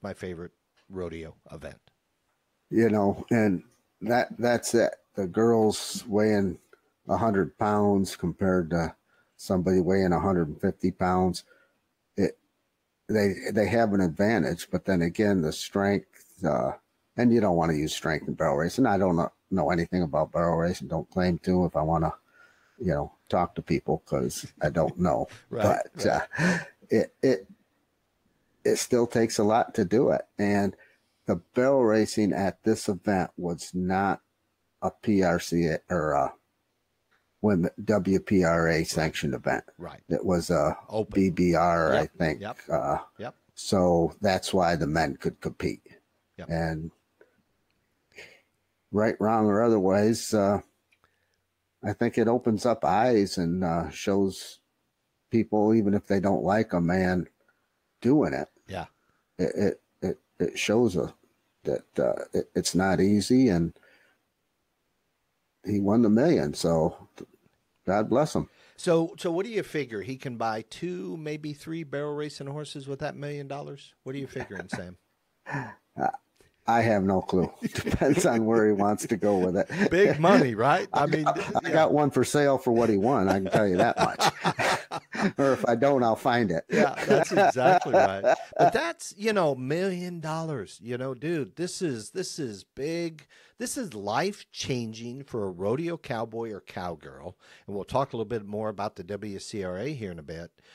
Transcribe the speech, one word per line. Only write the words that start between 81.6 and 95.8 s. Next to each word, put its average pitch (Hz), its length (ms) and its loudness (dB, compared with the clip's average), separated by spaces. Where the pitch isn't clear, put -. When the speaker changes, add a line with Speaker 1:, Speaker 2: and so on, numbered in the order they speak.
Speaker 1:
yeah. 160 80 -4
Speaker 2:
got 156 220 4
one 147 160 2
for 127 140 2
sale 139 340 2
for 127 140 0
what 113 180 4
he 101 80 2
won, 104 300 2
I 98 120 2
can 190 100 -6
tell 107 160 2
you 95 120 2
that 117 200 2
much. - 340 0
<laughs> - 240 -2
Or 139 160 2
if 120 160 0
I 120 60 2
don't, 131 300 2
I'll 113 100 4
find 120 380 2
it. 80 180 -4
Speaker 1:
Yeah, 190 240 2
that's - 280 2
exactly 175 600 4
right. 98 300 4
But 170 160 6
that's, 320 440 -4
you 214 160 -2
know, 160 240 2
million 175 640 -4
dollars, 156 600 -8
you 120 160 -8
know, 131 160 -6
dude, 131 440 -6
this 175 260 -8
is, 123 280 -6
this - 280 -8
is 107 240 -8
big. 160 640 -8
This 240 180 -8
is 226 160 -8
life-changing 120 1300 -6
for 107 200 -6
a 95 60 -4
rodeo 127 460 -4